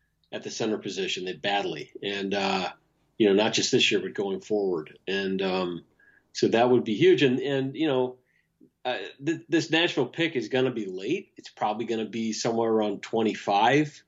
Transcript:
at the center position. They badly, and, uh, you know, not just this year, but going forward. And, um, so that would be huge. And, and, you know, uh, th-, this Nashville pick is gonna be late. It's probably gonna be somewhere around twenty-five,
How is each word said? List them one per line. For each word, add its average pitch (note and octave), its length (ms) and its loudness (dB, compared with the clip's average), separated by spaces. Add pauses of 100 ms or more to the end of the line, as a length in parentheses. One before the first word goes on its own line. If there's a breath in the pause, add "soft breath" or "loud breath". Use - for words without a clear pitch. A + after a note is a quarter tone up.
(340)
at A2 100 -10
the A2 80 -10
center G#2+ 260 -2
position. F#2+ 460 -6
They F#2 80 -6
badly, F3+ 600 -4 (120)
and, G3 300 -4
uh, G2 360 -2 (480)
you G#2+ 120 4
know, G2 120 6
not A2 120 2
just - 180 -2
this A2 180 4
year, G2+ 120 2
but F#2 120 -8
going F#2+ 280 -4
forward. F#2+ 560 -4 (100)
And, F#2+ 340 -2
um, F#2 440 -4 (480 soft breath)
so - 160 2
that A#2+ 200 4
would A#2+ 140 6
be A2 120 -2
huge. D#3+ 280 6
And, B2+ 160 4
and, C3+ 380 -2
you D#3 100 0
know, B2+ 300 0 (640)
uh, B2+ 140 -2 (280)
th-, D#3 220 -2
this D3+ 240 0
Nashville E3 360 0
pick E3 280 -4
is G#2+ 140 -4
gonna B2+ 220 2
be A2 140 -6
late. G2 520 -6
It's - 100 -20
probably A2 380 -4
gonna A2+ 180 -4
be A2+ 300 -4
somewhere A2+ 360 0
around G#2+ 320 0
twenty-five, A2+ 1080 0